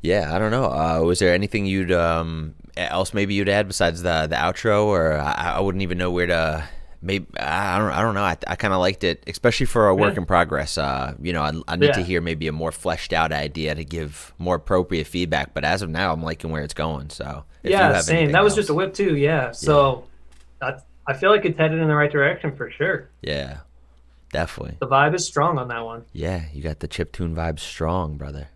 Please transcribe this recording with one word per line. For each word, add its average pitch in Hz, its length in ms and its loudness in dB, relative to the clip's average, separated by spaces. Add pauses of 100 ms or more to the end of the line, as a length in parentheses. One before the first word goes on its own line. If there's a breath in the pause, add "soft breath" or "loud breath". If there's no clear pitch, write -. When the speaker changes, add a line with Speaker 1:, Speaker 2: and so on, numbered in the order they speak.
Speaker 1:
Yeah, 85 320 0
I 90 60 0
don't 110 100 0
know. 123 140 0
Uh, 80 380 0
was 87 180 2
there 90 120 6
anything 101 340 0
you'd, 95 260 0
um, 82 640 0 (200)
else 90 380 -2
maybe 101 200 0
you'd 98 140 0
add 101 200 2
besides 87 340 0
the, 80 260 0
the 80 60 -2
outro, 104 520 2
or 82 300 4
I, 73 400 -2
I 85 40 0
wouldn't 98 220 0
even 90 140 -2
know 90 140 0
where 87 160 0
to, 80 420 0 (320 loud breath)
maybe, 92 260 -4 (120)
I 92 400 -2
don't, 107 120 0
I 85 120 0
don't 110 140 0
know. 101 80 0
I, 85 120 0 (120)
I 90 80 -4
kinda 95 220 0
liked 95 260 0
it, 82 240 0
especially - 380 0
for 110 200 4
a 95 80 8
work 101 200 4
Speaker 2:
Yeah. - 80 -2
Speaker 1:
in 80 40 -6
progress. 78 500 2
Uh, 69 460 -2
you 87 100 -4
know, 80 100 0
I, 76 100 0 (160)
I 85 80 -4
need 139 180 4
to 104 60 0
Speaker 2:
Yeah. 87 60 -2
Speaker 1:
hear 90 140 0
maybe 80 280 -4
a 76 40 -2
more 80 200 -4
fleshed - 400 -4
out 80 180 2
idea 76 460 -4
to 80 80 -8
give 76 540 -10
more 87 180 0
appropriate 87 500 0
feedback. 80 480 -2
But 71 100 -4
as 95 180 0
of 85 80 -6
now, 85 220 0
I'm 80 100 -4
liking 80 280 -6
where 78 140 -4
it's 73 100 -10
going. 78 360 -4
So 69 340 -10 (180)
if - 80 -2
you 196 60 4
Speaker 2:
Yeah, 170 160 6
Speaker 1:
have 92 100 4
Speaker 2:
same. 160 140 2
Speaker 1:
anything 151 160 4
Speaker 2:
That 180 100 6
was 208 120 6
Speaker 1:
else. - 20 2
Speaker 2:
just 208 140 -2
a 147 40 2
whip 190 180 0
too. 190 240 0
Yeah. 143 300 2
Speaker 1:
Yeah. 117 60 -8
Speaker 2:
So 143 520 4 (560)
I, 135 140 -4 (340)
I - 60 0
feel 190 160 2
like 208 140 6
it's 160 120 0
headed 160 240 2
in 160 80 2
the 151 60 6
right 147 160 4
direction 147 460 0
for 117 140 -6
sure. 160 380 -4 (140)
Speaker 1:
Yeah, 71 360 -6 (720)
definitely. - 480 -6
Speaker 2:
The 127 80 -4
vibe 143 260 4
is 170 100 -4
strong 156 320 0
on 123 120 -6
that 117 160 -6
one. 117 280 -12
Speaker 1:
Yeah, 85 400 -6
you 71 120 -12
got 78 160 -6
the 76 80 -8
chip - 240 -6
tune 82 220 -6
vibe 82 260 -4
strong, 80 560 -4
brother. 71 400 -12